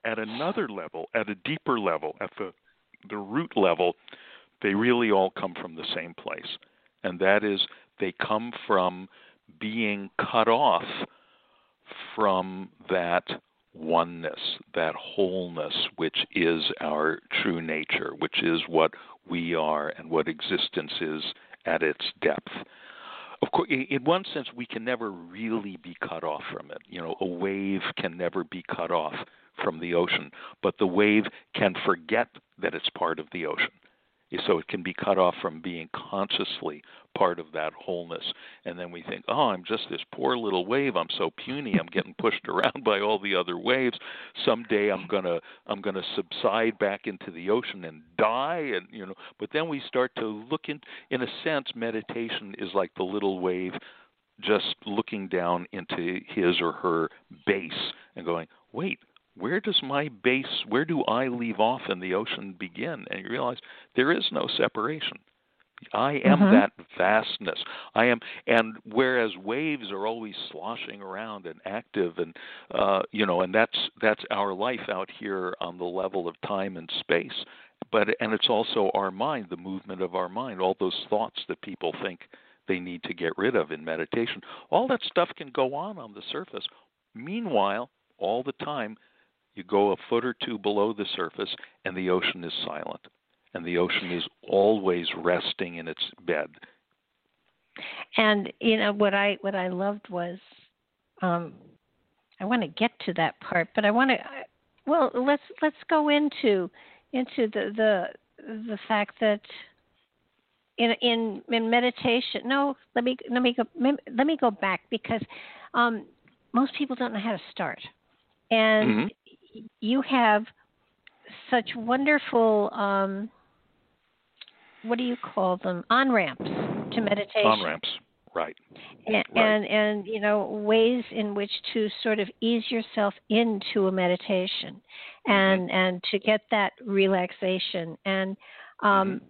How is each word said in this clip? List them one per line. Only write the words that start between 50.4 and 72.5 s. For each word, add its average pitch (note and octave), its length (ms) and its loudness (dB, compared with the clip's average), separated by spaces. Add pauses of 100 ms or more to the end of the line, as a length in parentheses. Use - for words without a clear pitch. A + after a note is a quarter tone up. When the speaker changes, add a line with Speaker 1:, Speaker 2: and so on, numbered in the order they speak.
Speaker 1:
look D#3 200 -6
in, D3 120 -8 (300)
in B2+ 120 0
a A#2+ 60 -2 (140)
sense, D3+ 320 -2
meditation A2+ 840 -6
is G2 160 -6
like F#2+ 240 0
the F#2+ 60 -2
little F#2+ 380 -2
wave F2+ 320 -2 (680)
just G2+ 360 0 (100)
looking G2+ 400 -4
down F2 460 0
into F2+ 560 -6
his F2+ 320 2
or E2+ 100 0
her E2 380 0 (380)
base F#2+ 260 0 (420)
and F2 100 -12
going, E2 220 -2 (240)
"Wait, E3+ 300 -6 (360)
where C3 240 -2
does G#3+ 220 0
my C#3+ 260 -2 (140)
base, C3 220 2 (240)
where B2 160 2
do D#3 200 0
I B2 240 2
leave A#2 320 -4
off B2 280 2
and F#2 140 -2
the F#2 120 -2
ocean G2 440 -4
begin?" G#2 520 -8
And F#2+ 120 -8
you G2 60 -12
realize B2 300 -4 (380)
there C#3 160 6
is - 200 2
no - 140 0 (100)
separation. - 640 -2 (760)
I C3+ 320 2
am F#3 140 10
Speaker 2:
Mm-hmm. G3+ 160 10
Speaker 1:
that - 160 6 (260)
vastness. G2 600 2 (360)
I A2+ 100 6
am, A#2+ 160 4 (260)
and A2+ 380 4
whereas A#2+ 540 2
waves A#2+ 520 -4
are G2+ 160 -4
always A2+ 280 -6 (180)
sloshing G#2 480 -10
around G2 460 -10
and D#2+ 180 -12
active, F#2+ 540 -2
and, E2 180 -4 (380)